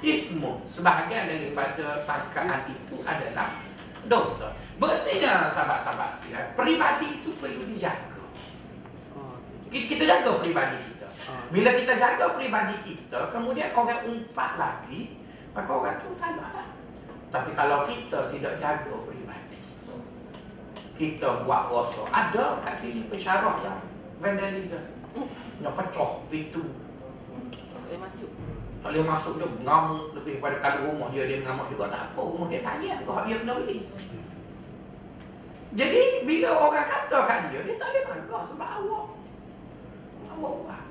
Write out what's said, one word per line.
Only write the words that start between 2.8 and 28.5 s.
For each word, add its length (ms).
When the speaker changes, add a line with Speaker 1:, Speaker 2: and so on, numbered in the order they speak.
Speaker 1:
adalah 560
dosa. 480
Berarti, 480
sahabat-sahabat 880
sekalian, 400
peribadi 720
itu 160
perlu 240
dijaga. 580
Kita, 140
kita 80
jaga 280
peribadi 340
kita. 160
Bila 140
kita 160
jaga 300
peribadi 480
kita, 480
kemudian 400
orang 320
umpat 560
lagi, 560
maka 160
orang 240
tu 160
salah 480
lah. 80
Tapi 240
kalau 320
kita 480
tidak 240
jaga 400
peribadi, 640
kita 480
buat 240
rosak. 400
Ada 560
kat 80
sini 320
pensyarah 560
yang 160
vandalism, 640
yang 80
pecah 400
pintu. 360
Speaker 2:
Tak 360
boleh 160
masuk. 280